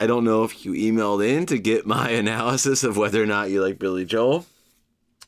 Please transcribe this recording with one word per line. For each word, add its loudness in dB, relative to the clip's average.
I 2
don't 2
know 4
if -6
you -6
emailed 0
in 0
to -2
get 0
my -2
<laughs> 0
analysis 0
of 0
whether 2
or 0
not -2
you 0
like -2
Billy -2
Joel, 0